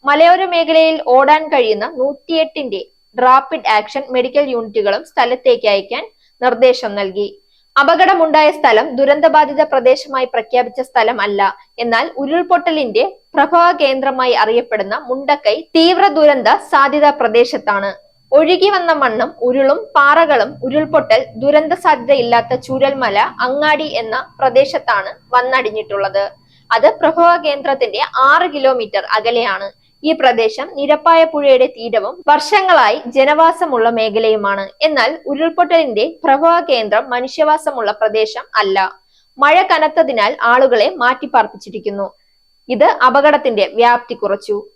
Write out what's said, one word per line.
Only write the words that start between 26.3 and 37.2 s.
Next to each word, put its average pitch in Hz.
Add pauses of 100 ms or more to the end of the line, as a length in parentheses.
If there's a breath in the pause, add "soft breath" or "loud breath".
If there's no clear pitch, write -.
അത് 233 (120)
പ്രഭവ 330 (160)
കേന്ദ്രത്തിന്റെ 269 (300)
ആറ് 330
കിലോമീറ്റർ 254 (120)
അകലെയാണ്. 220 (400)
ഈ 320
പ്രദേശം 233 (120)
നിരപ്പായ 302 (120)
പുഴയുടെ 269
തീരവും 226 (160)
വർഷങ്ങളായി 294 (180)
ജനവാസമുള്ള 302 (100)
മേഖലയുമാണ്. 214 (220)
എന്നാൽ 269 (220)
ഉരുൾപൊട്ടലിന്റെ 311 (180)
പ്രഭവ 294 (180)
കേന്ദ്രം 233 (100)
മനുഷ്യവാസമുള്ള 269